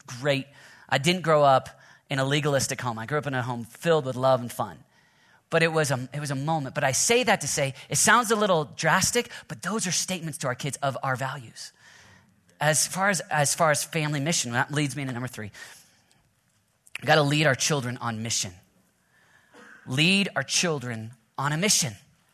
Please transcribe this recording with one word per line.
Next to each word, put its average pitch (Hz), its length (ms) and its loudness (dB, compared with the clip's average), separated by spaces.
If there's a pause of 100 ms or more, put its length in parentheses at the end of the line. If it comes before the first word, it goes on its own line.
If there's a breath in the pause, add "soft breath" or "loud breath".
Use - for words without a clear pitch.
great, 135 400 -2 (400 loud breath)
I 135 100 2
didn't 170 260 0
grow 156 200 4
up 131 240 6 (420 soft breath)
in 139 100 -2
a 135 60 0
legalistic 139 540 0
home. 117 180 -4
I 113 80 -10
grew 143 120 -4
up 143 100 -4
in 135 60 -4
a 127 80 -2
home 120 240 -6
filled 160 400 0
with 127 100 -4
love 131 240 4
and 120 120 -8
fun. 95 260 -6 (760 soft breath)
But 165 100 4
it 165 100 4
was 156 200 2
a, 127 200 -4
it 147 80 -8
was 147 120 -6
a 139 40 -4
moment. 143 380 -4
But 147 100 -2
I 135 80 2
say 240 320 2
that 202 180 2
to 143 60 -6
say, 135 280 -2 (120)
it 139 100 -2
sounds 220 340 4
a 233 40 2
little 190 300 2 (100)
drastic, 180 540 2 (180 loud breath)
but - 140 -12
those 185 240 -4
are 180 60 -2
statements 165 480 -4
to 147 80 -4
our 127 80 0
kids 135 260 -6
of 135 220 -2
our 131 120 -2
values. 131 560 -10 (880 soft breath)
As 151 280 2
far 190 220 0
as, 180 200 0
as 147 240 2
far 160 160 4
as 147 140 2
family 151 360 -2
mission, 135 340 -2
that 135 200 0
leads 143 220 -2
me 143 80 -8
into 131 100 -6
number 123 140 -6
three. 107 240 -12 (1500 loud breath)
We - 60 -12
gotta 151 160 6
lead 151 240 2
our 139 80 4
children 123 480 -2
on 113 220 -6
mission. 104 300 -4 (1300 soft breath)
Lead 180 500 2
our 139 80 0
children 123 680 -2 (240)
on 139 160 0
a 156 40 0
mission. 165 380 0 (380 soft breath)